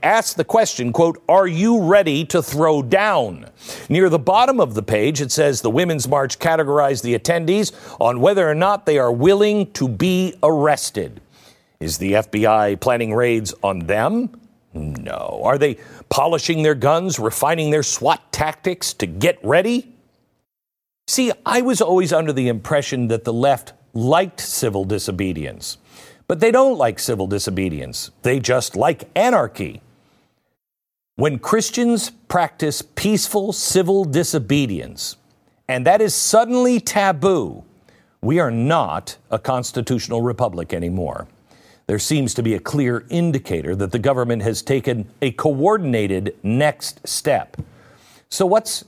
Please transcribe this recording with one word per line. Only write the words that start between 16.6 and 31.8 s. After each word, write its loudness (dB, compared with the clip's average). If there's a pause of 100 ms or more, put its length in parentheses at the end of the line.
their 2
guns, 0
refining 0
their 2
swat -2
tactics -4
to -4
get 0
ready? 0 (1160)
See, 0 (120)
I 0
was 2
always 2
under 0
the 0
impression -2
that -2
the -2
left 0 (220)
liked 0
civil -4
disobedience. -6 (520)
But -2
they 4
don't 4
like 0
civil -2
disobedience. -6 (100)
They 2
just -2
like 0
anarchy. 0 (1400)
When -2
Christians 0 (160)